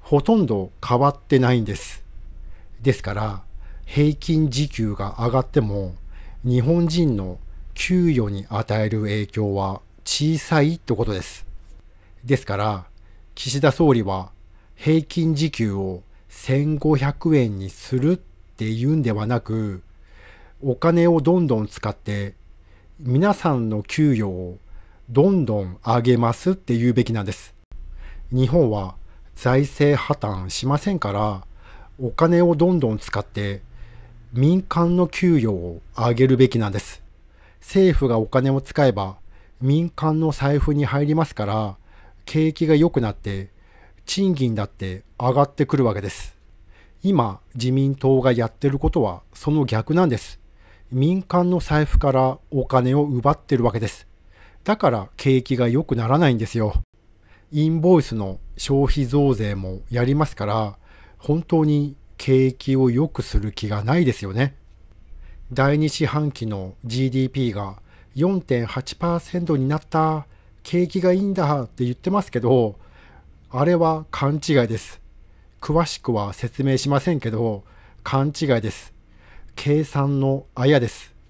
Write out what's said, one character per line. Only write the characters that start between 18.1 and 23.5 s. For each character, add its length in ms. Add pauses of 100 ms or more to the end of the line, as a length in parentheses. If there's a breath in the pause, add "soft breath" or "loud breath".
っ 20 (380)
て 120
い 140
う 140
ん 40
で 120
は 140
な 120
く、 420 (800 soft breath)
お 140
金 320
を 140
ど 180
ん 80
ど 100
ん 100
使 220
っ 60
て、 380 (680 soft breath)
皆 340
さ 200